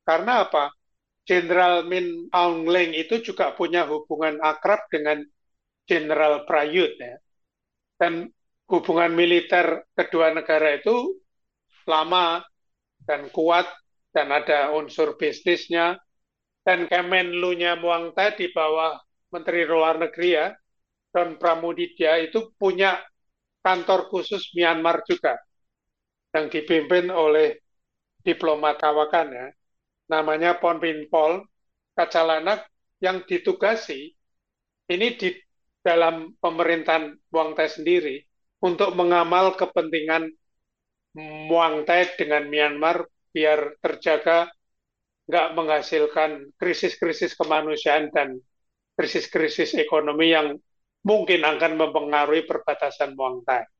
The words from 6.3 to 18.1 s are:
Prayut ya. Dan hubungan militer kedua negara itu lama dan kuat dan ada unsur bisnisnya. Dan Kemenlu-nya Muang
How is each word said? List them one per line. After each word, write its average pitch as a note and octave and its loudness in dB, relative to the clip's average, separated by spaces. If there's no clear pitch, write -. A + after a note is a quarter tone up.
Prayut D#3 0
ya. B2 -16
Dan E3+ -2
hubungan E3 2
militer F3 2
kedua D#3+ 2
negara D#3 0
itu A#3+ -2
lama E3+ 2
dan C#3+ -6
kuat E3+ 2
dan C#3+ 0
ada D3 2
unsur D3+ -2
bisnisnya. E3+ -2
Dan F3 2
Kemenlu-nya F3 0
Muang E3+ -2